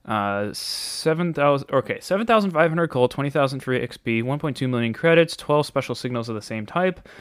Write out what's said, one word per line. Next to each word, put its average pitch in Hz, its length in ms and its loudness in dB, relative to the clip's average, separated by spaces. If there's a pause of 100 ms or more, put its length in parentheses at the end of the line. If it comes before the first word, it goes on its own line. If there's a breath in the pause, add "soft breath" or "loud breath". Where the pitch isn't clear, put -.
uh, 101 480 -2
seven - 800 -2
thousand, 143 400 2
okay, - 300 0
seven 202 240 -2
thousand 220 240 4
five 165 220 4
hundred 165 160 0
coal, 127 200 4
twenty 139 220 -4
thousand 135 300 0
free 127 200 -2
X 120 180 -6
P, 113 260 -2
one 135 160 -2
point 147 180 -4
two 135 100 -2
million 120 260 0
credits, 165 440 4
twelve 147 300 2
special - 260 -4
signals 120 340 -4
of 117 60 -6
the 104 80 -6
same 110 240 -8
type, 180 420 -2 (140 loud breath)